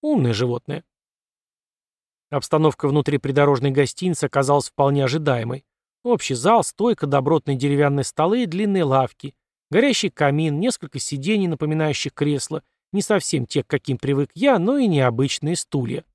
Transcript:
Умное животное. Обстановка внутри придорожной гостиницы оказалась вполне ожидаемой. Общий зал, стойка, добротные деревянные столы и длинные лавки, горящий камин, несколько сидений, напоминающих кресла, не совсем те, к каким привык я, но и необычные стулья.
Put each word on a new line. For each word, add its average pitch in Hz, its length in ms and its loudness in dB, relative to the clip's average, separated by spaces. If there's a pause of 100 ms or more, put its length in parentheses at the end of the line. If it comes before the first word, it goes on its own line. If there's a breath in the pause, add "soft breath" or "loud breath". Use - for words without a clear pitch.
Умное 202 320 2
животное. 120 500 -4 (1500)
Обстановка 151 580 0
внутри 143 300 2
придорожной 139 540 2
гостиницы 147 540 0
оказалась 139 440 2
вполне 139 340 2
ожидаемой. 131 640 -2 (400)
Общий 233 300 -2
зал, 180 280 4
стойка, 214 440 -2
добротные 139 500 0
деревянные 143 460 0
столы 196 400 0
и - 20 -2
длинные 190 380 -2
лавки, 135 500 -2 (380)
горящий 214 400 2
камин, 147 480 0
несколько 190 400 -4
сидений, 185 480 -2
напоминающих 156 680 -2
кресла, 147 480 -2 (300)
не 202 100 -2
совсем 165 460 -2
те, 143 160 -2
к - 40 -8
каким 131 300 -4
привык 139 380 -2
я, 240 240 2
но 220 180 0
и 269 80 2
необычные 139 680 0
стулья. - 600 -6